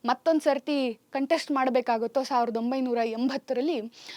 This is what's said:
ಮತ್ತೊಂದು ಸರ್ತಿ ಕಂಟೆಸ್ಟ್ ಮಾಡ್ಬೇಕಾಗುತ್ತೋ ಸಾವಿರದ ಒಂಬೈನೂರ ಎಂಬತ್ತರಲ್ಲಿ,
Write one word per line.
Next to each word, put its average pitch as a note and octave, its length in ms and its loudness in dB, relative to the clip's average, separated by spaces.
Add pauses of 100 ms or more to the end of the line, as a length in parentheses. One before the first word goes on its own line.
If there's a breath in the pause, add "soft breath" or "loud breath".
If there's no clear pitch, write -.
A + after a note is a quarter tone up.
ಮತ್ತೊಂದು D4 360 2
ಸರ್ತಿ C#4 600 0 (100)
ಕಂಟೆಸ್ಟ್ C#4 400 -2
ಮಾಡ್ಬೇಕಾಗುತ್ತೋ B3+ 720 0
ಸಾವಿರದ A#3+ 340 0
ಒಂಬೈನೂರ B3 480 -2
ಎಂಬತ್ತರಲ್ಲಿ, B3+ 800 -2 (340 loud breath)